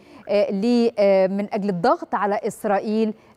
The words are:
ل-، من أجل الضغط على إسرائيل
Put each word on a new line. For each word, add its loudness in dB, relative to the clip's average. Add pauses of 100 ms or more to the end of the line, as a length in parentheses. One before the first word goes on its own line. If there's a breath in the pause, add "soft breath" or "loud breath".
(500 loud breath)
ل-، 2 (380)
من -4
أجل -4
الضغط 0
على -2
إسرائيل -2 (220 soft breath)